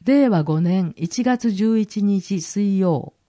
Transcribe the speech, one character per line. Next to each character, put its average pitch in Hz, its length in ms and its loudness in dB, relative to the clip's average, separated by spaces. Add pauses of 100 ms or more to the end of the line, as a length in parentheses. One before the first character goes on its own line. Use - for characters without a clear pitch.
令 269 240 4
和 180 140 2
五 156 180 0
年 175 360 0
一 170 280 -4
月 240 260 0
十 220 280 0
一 214 240 -2
日 196 400 -2
水 202 360 -2
曜。 175 360 -2 (140)